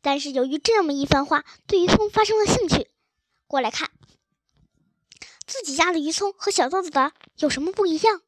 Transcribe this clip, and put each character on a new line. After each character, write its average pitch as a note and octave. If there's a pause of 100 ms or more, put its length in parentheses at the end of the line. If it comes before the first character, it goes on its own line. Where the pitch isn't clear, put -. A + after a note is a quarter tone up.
但 C#4+
是 C#4+
由 B3+
于 C#4
这 G#4+
么 D4
一 C#4
番 C#4
话， - (220)
对 G4
鱼 F4+
松 G#4
发 G#4+
生 G#4+
了 G#4
兴 G#4+
趣。 - (580)
过 C#4
来 A#3
看， - (1500)
自 C5+
己 C#4
家 E4+
的 E4
鱼 D4+
松 G4
和 -
小 C4+
豆 F#4
豆 F4+
的 C#4 (260)
有 D4+
什 C4
么 F4+
不 G4+
一 D#4+
样？ G#4